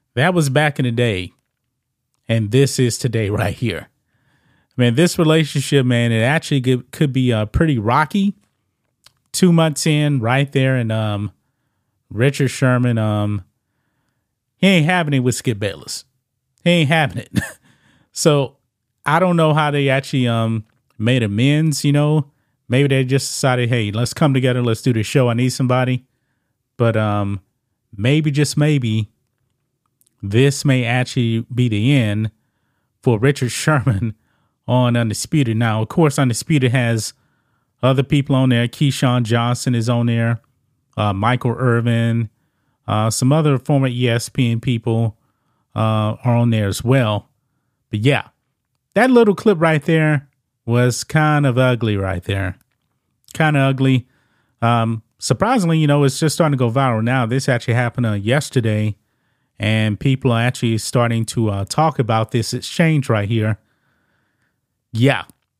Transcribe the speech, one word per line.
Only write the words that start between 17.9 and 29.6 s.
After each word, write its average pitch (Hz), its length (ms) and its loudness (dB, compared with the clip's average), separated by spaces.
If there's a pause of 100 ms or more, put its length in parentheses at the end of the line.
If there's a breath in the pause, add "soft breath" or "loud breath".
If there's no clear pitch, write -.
So 147 440 0 (480)
I 151 140 2
don't 180 160 2
know 156 180 4
how 147 180 2
they 139 180 0
actually, 131 380 0
um, 113 380 -2 (320)
made 117 260 2
amends, 139 600 0
you 143 80 2
know. 147 400 0 (360)
Maybe 139 200 2
they 135 160 2
just 135 280 -2
decided, 123 380 0
"Hey, 113 220 0
let's 117 220 -4
come 139 200 2
together, 127 280 0
let's 117 200 -2
do 127 120 0
the 110 100 0
show. 123 260 0
I 117 40 -2
need 123 160 0
somebody." 127 560 -2 (720)
But, 117 180 2
um, 104 460 -2 (540)
maybe, 143 360 0
just 143 260 -2
maybe, 123 520 0 (1120)